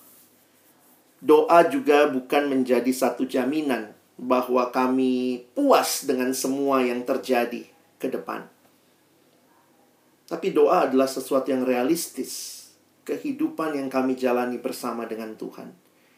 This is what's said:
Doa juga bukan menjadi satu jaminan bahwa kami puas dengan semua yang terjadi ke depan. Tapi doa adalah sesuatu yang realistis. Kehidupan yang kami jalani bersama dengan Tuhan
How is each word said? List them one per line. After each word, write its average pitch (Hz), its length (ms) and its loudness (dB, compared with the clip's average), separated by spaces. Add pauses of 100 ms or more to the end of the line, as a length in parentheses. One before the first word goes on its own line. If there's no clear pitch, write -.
(1200)
Doa 156 380 6 (100)
juga 143 400 4
bukan 139 400 0
menjadi 127 440 2
satu - 320 -2
jaminan 127 680 -2 (220)
bahwa 123 540 0
kami 127 760 0 (120)
puas - 480 2
dengan 127 280 -2
semua 135 520 0
yang 123 200 -4
terjadi 120 600 -2 (320)
ke 139 120 -6
depan. 110 360 -10 (1800)
Tapi 165 240 -4
doa 151 320 4
adalah 131 240 2
sesuatu 135 400 -2
yang 127 160 -2
realistis. 131 920 -2 (440)
Kehidupan 151 720 -4
yang 135 160 -4
kami 131 240 0
jalani 123 480 -2
bersama 117 480 -6
dengan 110 240 -10
Tuhan - 400 -14 (440)